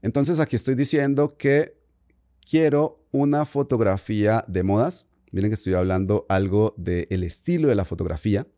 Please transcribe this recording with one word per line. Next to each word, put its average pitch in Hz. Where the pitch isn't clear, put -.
Entonces 143
aquí 143
estoy 131
diciendo 139
que 143
quiero 156
una 143
fotografía 110
de 92
modas. 104
Miren 98
que 110
estoy 95
hablando 92
algo 98
del 90
estilo 160
de 117
la 95
fotografía. 98